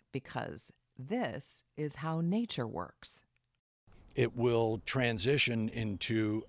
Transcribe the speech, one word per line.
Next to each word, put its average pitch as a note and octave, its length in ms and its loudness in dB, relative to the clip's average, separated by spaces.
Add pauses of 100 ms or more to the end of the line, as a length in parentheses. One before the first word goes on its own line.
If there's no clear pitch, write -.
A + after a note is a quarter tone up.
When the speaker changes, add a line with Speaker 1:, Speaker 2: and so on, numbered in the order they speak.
(120)
Speaker 1:
because - 600 -6 (240)
this C#3+ 680 -4 (120)
is D3+ 200 -4
how D#3+ 240 -2
nature F3 460 0
works. - 520 -8 (960)
Speaker 2:
It B2 220 2
will A#2 500 4
transition A#2 800 2
into A2 800 0